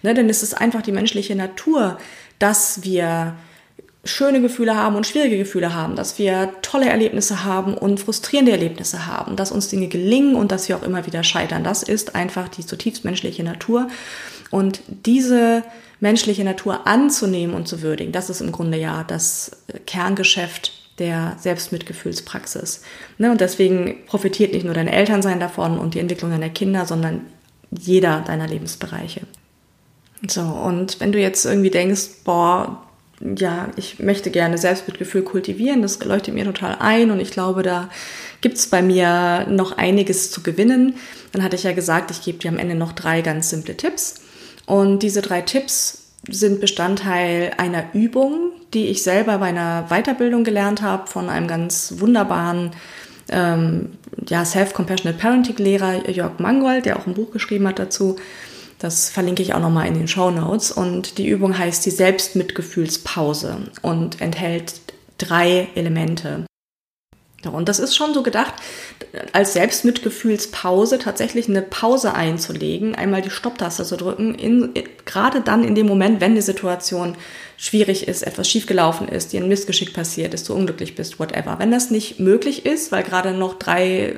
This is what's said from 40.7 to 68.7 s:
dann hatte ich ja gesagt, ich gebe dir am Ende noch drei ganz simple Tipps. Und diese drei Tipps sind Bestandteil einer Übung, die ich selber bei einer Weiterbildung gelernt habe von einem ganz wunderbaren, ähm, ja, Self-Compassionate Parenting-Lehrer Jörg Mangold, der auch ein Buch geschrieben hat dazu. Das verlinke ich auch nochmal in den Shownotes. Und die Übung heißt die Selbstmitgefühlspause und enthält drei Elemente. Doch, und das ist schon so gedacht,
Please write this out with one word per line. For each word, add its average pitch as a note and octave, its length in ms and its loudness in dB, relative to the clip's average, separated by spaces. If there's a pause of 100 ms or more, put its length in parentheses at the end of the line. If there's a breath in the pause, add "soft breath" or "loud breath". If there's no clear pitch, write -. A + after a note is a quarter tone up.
dann F#3+ 100 0
hatte F3+ 140 0
ich F3+ 80 -6
ja F#3 80 0
gesagt, E3+ 380 0
ich E3 120 -12
gebe E3+ 160 -6
dir E3+ 120 -6
am E3+ 80 -2
Ende F3 160 -2
noch E3 180 -2
drei E3 300 0
ganz D#3+ 280 -2
simple D#3+ 260 -8
Tipps. - 440 -6 (460 loud breath)
Und G3 340 4
diese G3+ 200 0
drei F#3 220 -2
Tipps - 720 -2 (140)
sind G3 320 2
Bestandteil F3+ 1000 0
einer F3 340 -2
Übung, C4+ 600 2 (200)
die A3 140 2
ich F#3+ 160 -2
selber G3+ 360 2
bei F#3+ 80 0
einer E3+ 440 -2
Weiterbildung A#3+ 520 2
gelernt G#3 380 2
habe F#3+ 260 -2
von F3+ 220 -6
einem E3 180 -2
ganz E3+ 520 -4
wunderbaren, F3 720 2 (580 loud breath)
ähm, E3+ 640 0 (340)
ja, E3+ 180 0
Self-Compassionate F#3 720 0
Parenting-Lehrer G3 920 2
Jörg F3 300 -4
Mangold, B3+ 480 2
der - 120 0
auch - 80 -6
ein F3+ 80 -4
Buch A3 160 -4
geschrieben G3+ 380 0
hat F#3+ 100 -2
dazu. F#3+ 380 0 (600 loud breath)
Das - 320 -2
verlinke F3+ 320 0
ich F#3+ 120 0
auch E3 60 2
nochmal E3 260 2
in E3 80 0
den E3 140 0
Shownotes. F3+ 640 0
Und F#3 460 -2
die G3+ 100 0
Übung F#3+ 300 2
heißt F3 260 -2
die F#3+ 60 0
Selbstmitgefühlspause F3 1700 0 (240)
und E3 380 -2
enthält E3+ 540 -4 (440)
drei F3 560 4
Elemente. E3 720 -2 (1000)
Doch, D3+ 80 -8
und E3 160 -2
das G3+ 100 0
ist C4 160 0
schon D4+ 200 2
so C4+ 80 2
gedacht, B3 320 0 (800 loud breath)